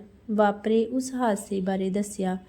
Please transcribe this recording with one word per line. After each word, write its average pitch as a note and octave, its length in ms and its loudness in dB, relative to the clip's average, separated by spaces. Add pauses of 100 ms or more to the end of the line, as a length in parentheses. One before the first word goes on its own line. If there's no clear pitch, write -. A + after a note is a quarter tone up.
(300)
ਵਾਪਰੇ G#3+ 540 4
ਉਸ B3+ 300 -4
ਹਾਦਸੇ G#3 460 0
ਬਾਰੇ F#3+ 300 0
ਦੱਸਿਆ F#3+ 480 -2 (100)